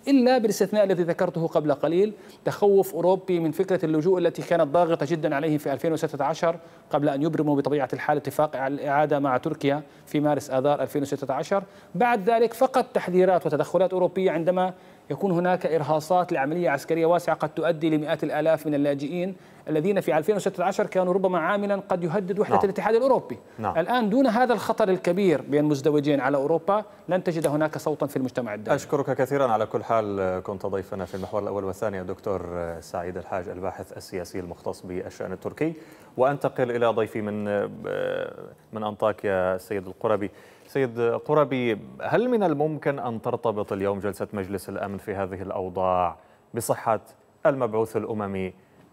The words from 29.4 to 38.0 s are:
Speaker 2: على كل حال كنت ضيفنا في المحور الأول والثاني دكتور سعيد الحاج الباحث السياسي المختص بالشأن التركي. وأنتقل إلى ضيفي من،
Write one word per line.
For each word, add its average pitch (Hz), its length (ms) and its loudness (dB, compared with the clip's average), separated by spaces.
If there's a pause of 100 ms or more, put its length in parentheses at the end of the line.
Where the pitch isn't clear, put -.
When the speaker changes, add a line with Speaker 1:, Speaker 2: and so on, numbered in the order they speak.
Speaker 2:
على 110 140 2
كل 110 180 -4
حال 98 600 0
كنت 101 220 -8
ضيفنا 95 400 -4
في 92 100 -12
المحور 95 280 -4
الأول 101 200 -4
والثاني 95 400 -6
دكتور 92 380 -6 (380)
سعيد 90 380 -8
الحاج 90 320 -8
الباحث 90 480 -10
السياسي 92 420 -10
المختص 87 460 -10
بالشأن 92 460 -8
التركي. 151 420 -6 (440)
وأنتقل 139 540 0
إلى 120 160 2
ضيفي 110 340 0
من، 104 420 -2 (1120)